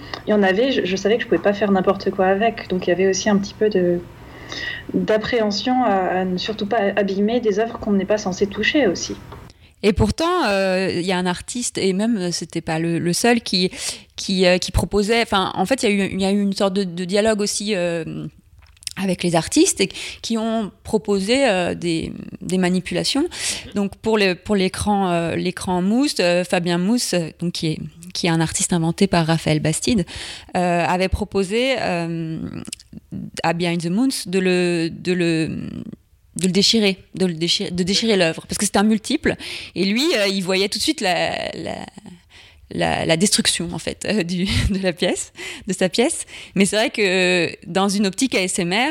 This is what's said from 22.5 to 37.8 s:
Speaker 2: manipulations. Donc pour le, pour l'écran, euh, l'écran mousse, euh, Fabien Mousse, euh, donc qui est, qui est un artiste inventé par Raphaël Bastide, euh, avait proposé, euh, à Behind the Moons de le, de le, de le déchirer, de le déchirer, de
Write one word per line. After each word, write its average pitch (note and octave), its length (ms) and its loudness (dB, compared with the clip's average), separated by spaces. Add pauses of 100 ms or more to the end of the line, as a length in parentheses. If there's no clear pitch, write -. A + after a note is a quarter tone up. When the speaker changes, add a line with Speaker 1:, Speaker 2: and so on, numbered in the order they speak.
Speaker 2:
manipulations. F3+ 680 0 (500)
Donc G3+ 220 -2
pour A3 220 0
le, F#3+ 160 4
pour G#3 200 -4
l'écran, G3 560 2
euh, E3+ 240 0
l'écran F3+ 480 -2
mousse, A#3+ 380 2
euh, F3 240 2
Fabien F3 340 0
Mousse, G#3 360 0
euh, E3 160 -2 (100)
donc E3+ 100 -2
qui - 160 -4
est, D#3 120 -2 (360)
qui - 140 -2
est - 20 2
un E3 100 2
artiste - 320 0
inventé E3+ 360 2
par E3+ 180 2
Raphaël D#3+ 320 2
Bastide, E3 480 0 (500)
euh, F3 300 2
avait F#3 220 2
proposé, G#3 720 0
euh, E3 580 -2 (1040)
à E3 100 2
Behind E3+ 300 0
the E3+ 80 -2
Moons B3+ 360 0
de F#3 120 0
le, F3+ 520 2
de E3+ 220 -4
le, E3+ 360 2 (880)
de - 100 0
le F#3 60 2
déchirer, G3 440 4 (180)
de F#3 120 0
le F3 80 0
déchirer, E3+ 360 -2
de F3+ 120 -2